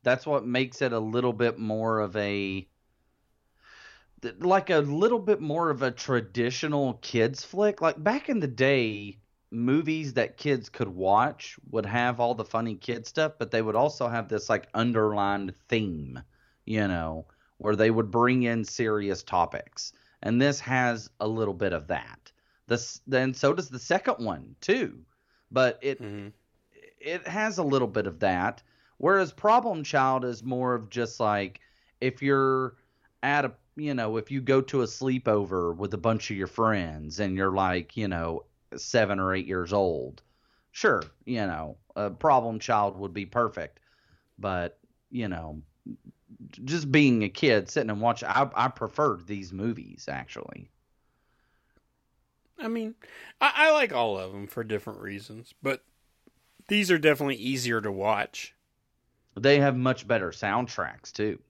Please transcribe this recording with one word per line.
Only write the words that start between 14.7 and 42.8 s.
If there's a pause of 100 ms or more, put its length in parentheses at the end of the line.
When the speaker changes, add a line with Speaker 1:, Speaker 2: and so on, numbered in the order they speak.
Speaker 1:
underlined (140)
theme, (440)
you
know, (320)
where
they
would
bring
in
serious
topics. (300)
And
this
has (100)
a
little
bit
of
that. (340)
This,
then
so
does
the
second
one,
too. (540)
But
it,
Speaker 2:
Mm-hmm. (720)
Speaker 1:
it
has
a
little
bit
of
that. (360)
Whereas
Problem
Child
is
more
of
just,
like, (400)
if
you're (480)
at
a, (240)
you
know,
if
you
go
to
a
sleepover
with
a
bunch
of
your
friends
and
you're,
like,
you
know, (320)
seven
or
eight
years
old, (500)
sure, (220)
you
know, (180)
a
Problem
Child